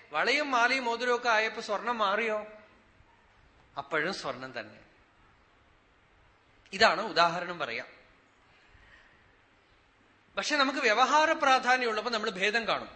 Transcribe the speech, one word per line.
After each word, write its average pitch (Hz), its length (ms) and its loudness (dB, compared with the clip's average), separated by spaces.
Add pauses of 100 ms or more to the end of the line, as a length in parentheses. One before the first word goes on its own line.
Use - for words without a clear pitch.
(120)
വളയും 262 400 0
മാലയും 247 340 2
മോതിരവും 240 300 0
ഒക്കെ 240 140 -2
ആയപ്പോ 220 320 0
സ്വർണം 220 360 -4
മാറിയോ? 214 480 -2 (1300)
അപ്പോഴും 160 360 -4
സ്വർണം 127 460 -10
തന്നെ. 107 200 -16 (1900)
ഇതാണ് 190 280 4
ഉദാഹരണം 175 580 0
പറയാം. 123 280 -6 (2500)
പക്ഷെ 285 200 -2
നമുക്ക് 269 220 2
വ്യവഹാര 262 520 4
പ്രാധാന്യമുള്ളപ്പോ 247 800 2
നമ്മൾ 220 180 -2
ഭേദം 208 380 -2
കാണും. 131 280 -2